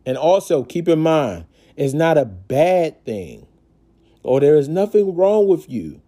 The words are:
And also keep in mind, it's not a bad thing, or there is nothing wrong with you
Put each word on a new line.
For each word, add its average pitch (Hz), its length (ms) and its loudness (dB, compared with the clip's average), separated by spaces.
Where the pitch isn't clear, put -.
And 131 100 -4
also 165 460 0
keep 170 260 -8
in 160 120 4
mind, 139 460 -2
it's 139 200 -4
not 160 220 2
a 139 80 2
bad 151 800 -2
thing, 104 440 -12
or 131 160 0
there 143 160 4
is 143 140 2
nothing 196 480 0
wrong 202 320 2
with 165 200 0
you 80 400 -10